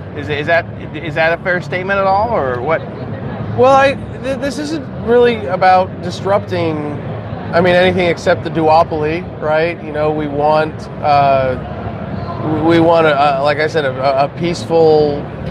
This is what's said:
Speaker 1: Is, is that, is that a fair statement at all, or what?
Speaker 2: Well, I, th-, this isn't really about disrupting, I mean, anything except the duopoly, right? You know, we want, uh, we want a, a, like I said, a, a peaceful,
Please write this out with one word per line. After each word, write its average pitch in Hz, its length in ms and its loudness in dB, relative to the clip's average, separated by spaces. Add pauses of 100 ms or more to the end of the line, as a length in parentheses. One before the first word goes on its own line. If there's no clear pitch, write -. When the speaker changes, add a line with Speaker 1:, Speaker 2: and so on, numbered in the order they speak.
(180)
Speaker 1:
Is, 147 120 -8
is 147 180 -4
that, 165 180 2 (300)
is 151 200 -8
that 165 240 0
a - 40 -16
fair 180 180 -2
statement 185 380 -4
at 196 60 0
all, 208 300 0
or 127 260 -2
what? 147 200 -2 (760)
Speaker 2:
Well, 254 160 6
I, 269 200 4 (280)
th-, 262 180 -6
this 277 200 -6
isn't 294 240 -6 (220)
really 233 420 4
about 185 560 2
disrupting, 185 720 -2 (800)
I 170 80 4
mean, 180 140 4
anything 180 320 4
except 170 360 0
the 165 80 -6
duopoly, 160 720 2 (180)
right? 160 420 0
You 156 100 -10
know, 151 180 0
we 151 160 -4
want, 151 460 0 (280)
uh, 135 680 2 (960)
we 165 120 6
want 165 280 6
a, 143 320 2
a, - 20 -2
like 147 160 2
I 151 80 0
said, 156 200 -2
a, 135 400 0
a 139 120 -4
peaceful, 156 880 2 (260)